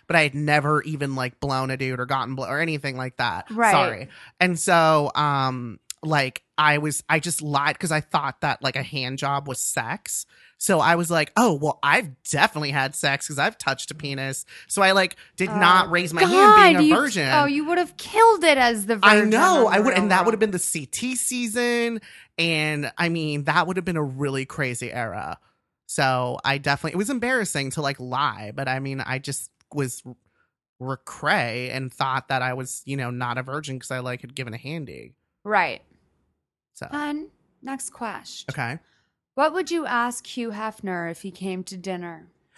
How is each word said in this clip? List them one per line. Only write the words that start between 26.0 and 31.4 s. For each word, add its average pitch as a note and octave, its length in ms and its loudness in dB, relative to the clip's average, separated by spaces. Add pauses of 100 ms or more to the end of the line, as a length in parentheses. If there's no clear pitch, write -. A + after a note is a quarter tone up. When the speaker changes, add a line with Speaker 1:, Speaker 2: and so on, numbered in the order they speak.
Speaker 1:
I C#3 120 0
definitely, C#3+ 360 -2
it - 60 -6
was G#3+ 120 -2
embarrassing A3 600 -2
to, D#3 100 -4
like, C#3 180 -4
lie, B2 540 -4
but, C3+ 140 -6
I C3+ 120 -2
mean, C3+ 220 -6
I C3 160 -4
just - 320 -8 (220)
was C#3 300 -4 (760)
r-, C3 160 -6
cray B2+ 760 -2